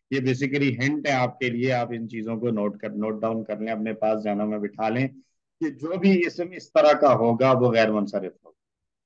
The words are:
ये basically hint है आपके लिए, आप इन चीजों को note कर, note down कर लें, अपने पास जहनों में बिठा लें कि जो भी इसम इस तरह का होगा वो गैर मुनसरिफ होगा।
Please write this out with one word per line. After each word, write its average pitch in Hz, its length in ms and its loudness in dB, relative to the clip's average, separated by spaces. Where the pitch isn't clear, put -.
ये 139 60 0
basically 131 640 0
hint 147 240 -2
है 143 60 2
आपके 123 360 -2
लिए, 120 220 -2
आप 120 220 -2
इन 113 140 -8
चीजों 110 320 -8
को 120 120 -2
note 104 300 -4
कर, 107 100 -8
note 107 300 -4
down 113 220 -4
कर 104 160 -8
लें, 110 120 -6
अपने 110 220 -4
पास 110 300 -2
जहनों 104 220 -2
में 107 160 -4
बिठा 107 280 -4
लें 131 200 -2
कि - 640 -10
जो 151 260 -6
भी 180 300 4
इसम 175 160 -6
इस 175 260 -12
तरह 151 240 6
का 139 160 6
होगा 117 420 4
वो 123 180 4
गैर 113 220 4
मुनसरिफ 101 440 -4
होगा। - 160 -20